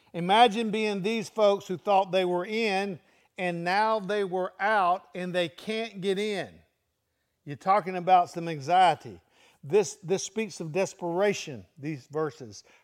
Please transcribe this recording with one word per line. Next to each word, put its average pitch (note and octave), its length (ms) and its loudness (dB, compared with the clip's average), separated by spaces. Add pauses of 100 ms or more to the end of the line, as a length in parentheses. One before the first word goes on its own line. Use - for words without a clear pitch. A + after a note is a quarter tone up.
(140)
Imagine G#3+ 560 4
being G#3 320 -2
these A3 260 -2
folks G3+ 380 2
who F3+ 120 -6
thought G3 340 2
they F#3+ 120 2
were F3+ 220 0
in G3+ 540 -2 (400)
and E3+ 240 -4
now G#3+ 360 0
they G3+ 240 -2
were F#3 360 -4
out G3 560 2
and F3+ 180 -6
they F3 160 0
can't A3 520 -8
get F#3+ 180 0
in. G3 300 -4 (960)
You're C#3+ 100 -10
talking F#3+ 400 0
about F3+ 340 4
some E3+ 180 -6
anxiety. D3+ 720 2 (440)
This, F3 380 0
this F3+ 220 -2
speaks G#3+ 380 -8
of D#3+ 100 -8
desperation, F3 960 -2 (120)
these C#3 300 -10
verses, C#3+ 560 -8 (200)